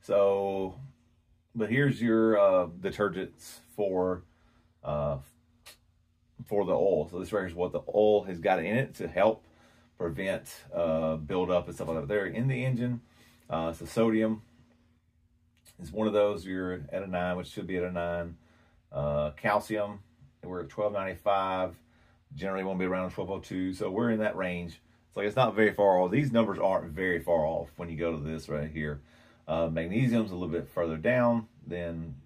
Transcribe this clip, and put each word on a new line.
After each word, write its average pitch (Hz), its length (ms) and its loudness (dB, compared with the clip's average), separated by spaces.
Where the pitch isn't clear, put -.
So, 98 760 2
but 110 160 -2
here's 135 320 2
your, 113 380 6
uh, 92 280 6
detergents 92 920 -4
for, 92 480 0
uh, 73 340 -2
for 101 180 2
the 92 80 2
oil. 80 360 2
So 90 100 -8
this 87 120 -6
right 104 100 0
here 92 60 -4
is 85 60 -8
what 87 180 -2
the - 100 -4
oil 104 300 6
has 92 160 -8
got 92 200 2
in 98 180 0
it - 180 -4
to 90 120 -8
help 98 380 2
prevent, 90 580 -4
uh, 80 440 0
buildup 90 500 0
and 87 80 -10
stuff 85 120 -6
like 80 100 -4
that 73 100 -6
there 101 180 0
in 104 220 -2
the 127 180 -2
engine. 123 360 -2
Uh, 82 240 -2
so 82 120 -12
sodium 110 580 0
is 78 100 -14
one 107 160 0
of 104 60 0
those. 104 320 4
You're 90 460 -6
at 92 120 -4
a 98 40 -10
nine, 90 300 -2
which 90 100 -8
should 92 200 -10
be 92 100 -4
at 87 60 0
a 90 80 -4
nine. 87 460 -4
Uh, 73 400 -2
calcium, 104 680 -2
we're 90 180 -8
at 85 80 -10
twelve 104 240 -2
ninety-five. 95 840 0
Generally 95 300 -4
won't 95 140 -2
be 92 60 2
around 92 260 -2
twelve 95 200 -6
oh 95 80 -4
two, 92 340 -4
so 95 160 -4
we're 113 220 0
in 110 80 2
that 107 160 0
range. 87 440 -6
It's - 100 -10
like, 101 80 -2
it's 104 100 -2
not 117 200 2
very 104 180 6
far 98 260 6
off. 90 120 4
These 135 200 2
numbers 104 280 2
aren't 90 320 2
very 87 280 0
far 80 260 2
off 80 320 -2
when 85 120 -8
you 80 80 -8
go 85 140 -2
to 78 120 -6
this 78 240 -8
right 76 220 -4
here. 76 320 -6
Uh, 82 220 0
magnesium's 104 600 2
a 92 40 -8
little 90 120 -4
bit 78 200 -4
further 82 300 -2
down 117 500 2
than 85 500 -8